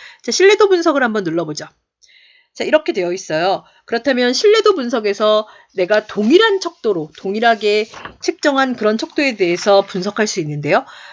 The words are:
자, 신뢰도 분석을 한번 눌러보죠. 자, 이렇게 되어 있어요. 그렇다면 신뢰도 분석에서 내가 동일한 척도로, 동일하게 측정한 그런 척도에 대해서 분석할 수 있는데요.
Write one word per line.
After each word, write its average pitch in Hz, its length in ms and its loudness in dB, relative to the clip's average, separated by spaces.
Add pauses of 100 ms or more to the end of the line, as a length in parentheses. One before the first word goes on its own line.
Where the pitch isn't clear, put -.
(220)
자, 240 100 -8
신뢰도 403 360 4
분석을 339 340 2
한번 214 200 -2
눌러보죠. 160 440 -6 (840)
자, - 120 -8
이렇게 311 280 0
되어 175 200 -2
있어요. 170 520 -4 (200)
그렇다면 247 480 0
신뢰도 415 420 4
분석에서 214 720 0 (280)
내가 208 320 0
동일한 381 540 2
척도로, 196 560 -6
동일하게 214 720 0 (320)
측정한 269 540 -2
그런 220 240 0
척도에 277 380 -2
대해서 196 460 2
분석할 202 440 -4
수 202 140 -6
있는데요. 151 440 -2 (280)